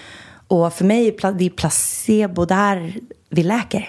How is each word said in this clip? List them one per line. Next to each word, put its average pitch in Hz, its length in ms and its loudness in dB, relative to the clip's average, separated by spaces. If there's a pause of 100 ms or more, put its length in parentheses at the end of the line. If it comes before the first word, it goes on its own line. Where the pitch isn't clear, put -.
(500)
Och 170 220 4
för - 120 -2
mig 226 240 4
är 208 40 0
pla-, 196 200 -2
det 180 140 0
är 175 40 0
placebo 180 960 0
där 190 500 0 (360)
vi 160 120 2
läker. 208 460 -4